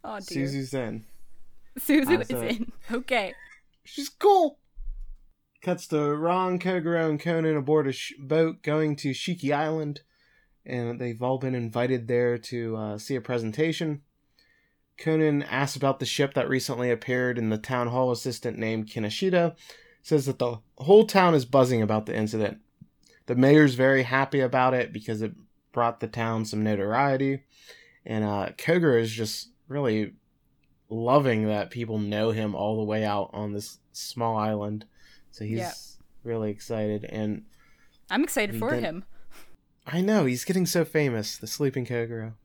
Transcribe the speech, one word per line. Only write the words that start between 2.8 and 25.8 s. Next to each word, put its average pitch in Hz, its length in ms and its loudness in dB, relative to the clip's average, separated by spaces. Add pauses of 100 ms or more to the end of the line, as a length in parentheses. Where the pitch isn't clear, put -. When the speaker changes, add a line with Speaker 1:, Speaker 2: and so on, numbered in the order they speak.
Speaker 1:
<laughs> - 100 -10
Okay. 233 440 -2 (500)
Speaker 2:
She's 285 220 -10
cool. 370 520 4 (1000)
Cuts 180 260 -4
to 147 280 0
Ron, 180 420 0
Kogoro, 170 520 0
and 151 100 0
Conan 160 380 0
aboard 147 300 2
a 135 40 0
sh-, - 260 -8
boat 156 460 0
going 151 320 0
to 143 140 -4
Shiki 147 440 -2
Island. 151 460 -2 (680)
And 120 360 -4
they've 120 200 -4
all 127 160 0
been 127 160 -2
invited 120 540 -2
there 120 300 2
to, 113 400 -6
uh, 107 200 -4
see 135 200 -6
a 117 40 -4
presentation. 143 840 -2 (920)
Conan 156 460 2
asks 135 320 -2
about 135 240 0
the 131 60 -4
ship 139 300 0
that 127 140 0
recently 123 420 0
appeared, 123 460 0
and 110 140 0
the 107 60 0
town 123 300 -2
hall 127 240 2
assistant 117 460 -4
named 110 300 -4
Kinoshita 170 680 0 (460)
says 143 240 2
that 135 140 -4
the 120 180 -2 (200)
whole 202 280 8
town 180 280 6
is 131 120 4
buzzing 123 360 4
about 107 240 0
the - 100 -6
incident. 107 440 -2 (680)
The 123 100 -2
mayor's 135 400 8
very 131 280 4
happy 135 380 0
about 127 320 4
it 120 200 0
because 107 280 -6
it 110 120 -4 (380)
brought 117 300 0